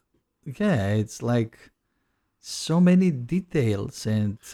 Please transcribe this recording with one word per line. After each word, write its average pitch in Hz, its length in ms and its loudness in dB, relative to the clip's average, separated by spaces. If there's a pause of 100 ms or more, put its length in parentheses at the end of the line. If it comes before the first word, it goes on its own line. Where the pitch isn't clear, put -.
(460)
Yeah, 147 480 -2
it's, 107 280 -4
like, 117 360 -2 (840)
so - 400 -2
many 180 320 6
details. 123 920 -2
And, 107 320 0 (160)